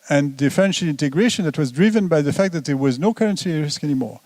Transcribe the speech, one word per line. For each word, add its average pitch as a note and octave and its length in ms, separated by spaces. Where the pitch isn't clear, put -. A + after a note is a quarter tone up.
And C#3+ 300
the C#3 120
financial F#3+ 380
integration D#3 560
that D3+ 120
was D3 140
driven G3+ 380
by D#3+ 140
the C#3+ 100
fact F#3+ 220
that D#3+ 100
there C#3+ 120
was C3 220
no F#3+ 160
currency G#3 460
risk D3 240
anymore. C3 420